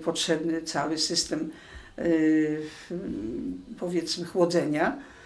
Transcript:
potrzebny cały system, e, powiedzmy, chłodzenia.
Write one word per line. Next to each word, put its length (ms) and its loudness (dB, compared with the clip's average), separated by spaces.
potrzebny 580 0
cały 360 -2
system, 520 -2
e, 60 -4
powiedzmy, 460 -2
chłodzenia. 720 2